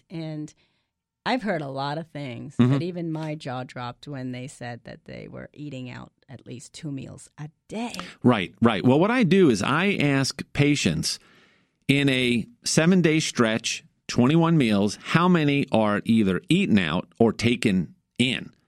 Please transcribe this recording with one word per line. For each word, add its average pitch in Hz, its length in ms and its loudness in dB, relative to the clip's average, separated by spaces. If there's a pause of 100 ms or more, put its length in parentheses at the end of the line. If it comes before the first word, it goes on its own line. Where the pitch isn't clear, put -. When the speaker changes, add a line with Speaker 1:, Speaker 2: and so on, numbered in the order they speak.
Speaker 1:
and 156 440 -12 (760)
I've 240 160 -4
heard 190 180 -4
a 143 80 -8
lot 139 300 -6
of 165 100 -12
things 127 480 -12
Speaker 2:
Mm-hmm. 123 160 2
Speaker 1:
that 143 100 0
even 170 300 -6
my 156 220 -6
jaw 127 280 -10
dropped 123 460 -14
when 127 240 -10
they 127 160 -12
said 120 360 -14
that - 200 -20
they - 240 -16
were 127 240 -16
eating 131 380 -12
out 123 220 -18 (180)
at - 160 -20
least - 260 -18
two 151 180 -12
meals 139 460 -14
a 151 140 -14 (180)
day. 226 240 -8 (300)
Speaker 2:
Right, 110 400 2
right. 110 220 2
Well, 127 140 4
what 196 120 2
I 247 140 2
do 175 260 6
is 101 120 2
I 170 380 0
ask 139 420 0 (120)
patients 139 640 0 (680)
in 139 200 2
a 123 380 0 (180)
seven-day 160 560 4
stretch, - 640 -2 (240)
twenty-one 165 480 4
meals, 107 460 2
how 170 260 2
many 143 440 2
are 104 340 2
either 104 420 2
eaten 160 300 4
out 85 300 -2 (100)
or 113 140 4
taken 107 640 0 (220)
in. - 340 -2 (160)